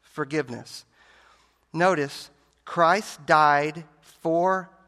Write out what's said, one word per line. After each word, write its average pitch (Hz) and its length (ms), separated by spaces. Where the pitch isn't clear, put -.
forgiveness. 135 840
Notice, 160 580
Christ 170 640
died 151 580
for 175 720